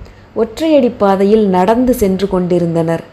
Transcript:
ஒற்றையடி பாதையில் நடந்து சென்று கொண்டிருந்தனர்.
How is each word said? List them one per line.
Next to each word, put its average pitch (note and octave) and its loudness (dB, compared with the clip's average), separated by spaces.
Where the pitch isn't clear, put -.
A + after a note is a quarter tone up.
ஒற்றையடி B3 0
பாதையில் G3+ 2
நடந்து A3+ 2
சென்று F#3+ -2
கொண்டிருந்தனர். E3+ -2